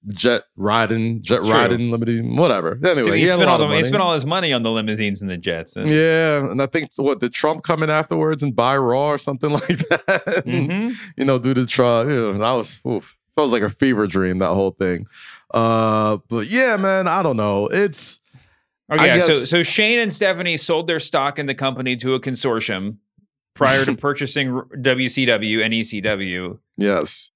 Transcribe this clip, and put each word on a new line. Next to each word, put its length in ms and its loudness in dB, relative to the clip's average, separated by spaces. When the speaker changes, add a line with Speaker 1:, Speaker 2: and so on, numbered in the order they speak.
Speaker 1:
jet 380 0
riding, 680 0
jet 140 0
Speaker 2:
That's 80 -2
true. 80 2
Speaker 1:
riding, 380 2
limousine, 460 -2
whatever. 460 0
Anyway, 200 2
Speaker 2:
So 100 2
he 80 2
Speaker 1:
he 60 4
had 80 4
a 80 2
Speaker 2:
spent 80 4
all 80 4
Speaker 1:
lot 60 2
of 40 0
Speaker 2:
the, 60 0
he 60 2
Speaker 1:
money. 80 0
Speaker 2:
spent 140 0
all 120 2
his 100 -2
money 300 -2
on 80 -2
the 80 -2
limousines 500 -2
and 100 -6
the 60 -6
jets, 400 -6
and 140 -2
Speaker 1:
Yeah, 600 2
and 120 -2
I 40 0
think, 300 -4
what, 240 0
did 140 -2
Trump 300 0
come 180 0
in 80 0
afterwards 520 0
and 140 -2
buy 220 2
Raw 300 2
or 100 -2
something 320 -4
<laughs> 100 0
like 80 -12
that? 800 -2
And, 240 -2
Speaker 2:
Mm-hmm. 200 -4
Speaker 1:
you 80 -2
know, 120 2
do 140 0
the 140 2
trial. 440 2
You 220 0
know, 60 -4
that 140 0
was, 340 -4
oof, 300 -6
felt 180 2
like 100 2
a 80 0
fever 360 2
dream, 320 0
that 160 2
whole 160 2
thing. 360 -4
Uh, 680 2
but 200 -4
yeah, 280 2
man, 320 0
I 140 0
don't 140 0
know. 320 0
It's, 520 -2
Speaker 2:
Oh, 80 -2
Speaker 1:
I 100 4
Speaker 2:
yeah, 120 6
so, 100 4
Speaker 1:
guess 220 2
Speaker 2:
so 120 4
Shane 360 2
and 140 0
Stephanie 440 0
sold 300 -2
their 140 0
stock 380 0
in 80 -4
the 80 -2
company 420 -2
to 180 -2
a 60 -2
consortium 760 -4
prior 300 4
to 100 0
Speaker 1:
<laughs> 20 -8
Speaker 2:
purchasing 580 -2
R-, 260 -8
W 280 2
C 180 0
W 340 2
and 140 0
E 80 0
C 180 -6
W. 580 -4
Speaker 1:
Yes. 600 0